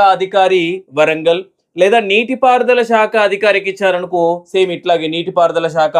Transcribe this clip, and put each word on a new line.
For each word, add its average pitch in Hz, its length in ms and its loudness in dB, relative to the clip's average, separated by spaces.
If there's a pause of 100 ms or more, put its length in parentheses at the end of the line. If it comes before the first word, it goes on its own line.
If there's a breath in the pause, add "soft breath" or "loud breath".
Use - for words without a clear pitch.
(180)
అధికారి 190 480 0 (340)
వరంగల్, 160 440 0 (360)
లేదా 202 200 4 (100)
నీటిపారుదల 247 800 0
శాఖ 220 240 0 (120)
అధికారికి 196 480 -2
ఇచ్చారనుకో, 180 480 -2 (320)
సేమ్ 185 220 0
ఇట్లాగే 165 380 -2
నీటిపారుదల 170 640 -2
శాఖ 156 240 0